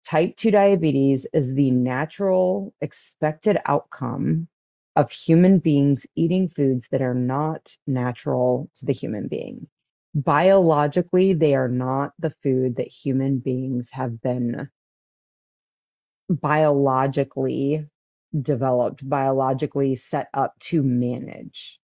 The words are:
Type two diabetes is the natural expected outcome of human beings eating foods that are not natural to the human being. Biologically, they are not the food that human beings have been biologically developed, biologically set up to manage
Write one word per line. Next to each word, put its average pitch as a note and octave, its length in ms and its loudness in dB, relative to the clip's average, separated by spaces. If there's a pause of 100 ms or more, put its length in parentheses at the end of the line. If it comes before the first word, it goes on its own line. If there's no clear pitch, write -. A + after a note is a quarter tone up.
Type E3 340 0
two A3 140 2
diabetes D#3 800 4
is C3+ 220 0
the C3+ 160 2
natural F#3 1120 0
expected - 840 -2
outcome D3 840 -2 (480)
of D3 160 2
human F3+ 480 4
beings C#3+ 460 2 (100)
eating E3+ 340 0
foods C3+ 420 -2
that C3+ 100 -2
are B2+ 120 -2
not C#3 600 -4 (140)
natural B2+ 840 -2
to - 120 -16
the C#3 60 -2
human A2 380 -6
being. - 360 -10 (480)
Biologically, E3+ 1160 2
they D3+ 240 2
are C3 140 0
not C3 500 -2
the B2 120 -4 (120)
food C3 340 0
that B2+ 100 -6
human C3+ 500 -2
beings B2+ 540 -4
have A#2+ 300 -8
been B2 460 -4 (1600)
biologically C#3 1600 0 (540)
developed, B2+ 680 -2
biologically C3+ 880 0
set - 380 -6
up C3+ 260 -4
to D#3 240 -2
manage B2 960 -4 (120)